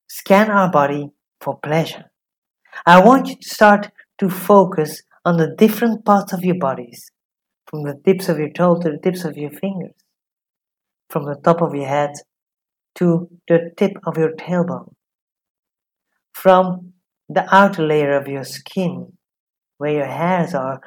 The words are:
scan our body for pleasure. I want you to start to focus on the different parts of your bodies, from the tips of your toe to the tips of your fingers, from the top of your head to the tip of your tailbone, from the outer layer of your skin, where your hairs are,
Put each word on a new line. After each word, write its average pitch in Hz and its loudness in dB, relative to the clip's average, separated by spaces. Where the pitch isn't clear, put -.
scan 208 2
our 190 2
body 147 0
for 135 -8
pleasure. - -6
I 180 8
want 175 6
you - -12
to - -18
start 208 4
to 196 -2
focus 180 0
on 175 2
the 156 0
different 220 2
parts 196 2
of 180 -8
your 180 0
bodies, 123 -8
from 151 -10
the 143 -8
tips 185 0
of 160 0
your 151 -4
toe 175 0
to 170 -4
the 147 -10
tips 180 -6
of 143 -10
your 147 -10
fingers, 190 -10
from 147 -6
the 143 -8
top 170 2
of 151 -4
your 143 -6
head 143 -2
to 175 0
the 170 0
tip 196 -2
of 165 -6
your 160 -2
tailbone, 170 -6
from 185 2
the 180 -4
outer 196 4
layer 147 0
of 139 -4
your 139 -8
skin, - -8
where 151 -4
your 147 -2
hairs 170 -2
are, 131 -6